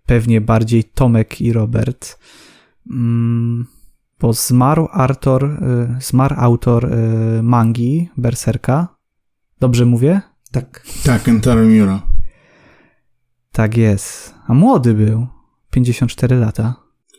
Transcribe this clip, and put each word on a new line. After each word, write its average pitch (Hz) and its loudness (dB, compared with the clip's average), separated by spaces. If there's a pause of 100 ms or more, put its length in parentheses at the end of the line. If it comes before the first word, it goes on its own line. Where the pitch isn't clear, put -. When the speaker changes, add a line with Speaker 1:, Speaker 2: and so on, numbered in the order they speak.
Speaker 1:
pewnie 117 2
bardziej 113 0
Tomek 117 0
i 120 0
Robert. 117 -4 (720)
Mm, 117 -2 (540)
bo 139 2
zmarł 131 0
Arthur, 131 0
e, 127 -4
zmarł 131 0
autor, 120 0
e, 113 -2
mangi 120 0
Berserka. 127 -4 (720)
Dobrze 120 2
mówię? 131 2 (320)
Speaker 2:
Tak. - -10 (180)
Speaker 3:
Tak, 123 0
Kentaro 113 2
Miura. 104 2 (1500)
Speaker 1:
Tak 110 -2
jest. - -2 (120)
A - 0
młody 151 4
był. 110 0 (440)
Pięćdziesiąt 123 0
cztery 127 -2
lata. 113 -2 (440)